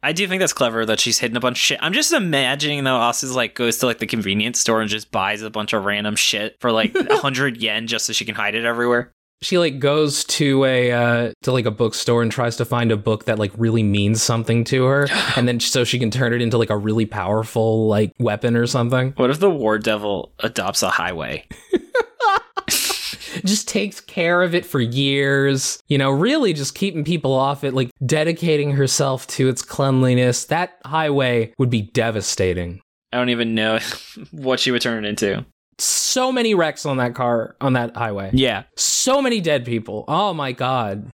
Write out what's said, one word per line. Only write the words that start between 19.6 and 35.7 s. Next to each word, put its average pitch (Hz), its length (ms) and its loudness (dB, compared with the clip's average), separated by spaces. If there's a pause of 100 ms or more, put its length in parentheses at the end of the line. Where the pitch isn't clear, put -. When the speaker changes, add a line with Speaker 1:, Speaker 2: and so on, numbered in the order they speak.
Speaker 1:
Devil 104 600 -2
adopts 101 460 -2
a 92 60 2
highway? 80 600 -4
<laughs> - 60 -16 (1900)
Speaker 2:
Just 202 240 0
takes 202 320 -4
care 175 420 0
of 175 120 0
it 175 100 0
for 143 160 -2
years, 139 1000 0 (100)
you 143 100 2
know, 135 120 2
really 202 440 2
just 143 200 -6
keeping 165 300 -4
people 147 300 0
off 139 300 0
it, 135 100 -2
like, 131 160 0 (140)
dedicating 151 680 0
herself 135 560 0
to 131 220 2
its 127 100 -2
cleanliness. 127 840 2
That 170 400 -4
highway 135 720 0
would 131 100 4
be 117 140 2
devastating. 92 1000 -2 (320)
Speaker 1:
I 123 60 -2
don't 123 100 0
even 117 260 0
know 110 240 0 (280)
<laughs> - 240 -20
what 131 280 -2
she - 120 0
would 123 100 2
turn 113 240 -4
it 104 40 -4
into. 104 360 -2 (340)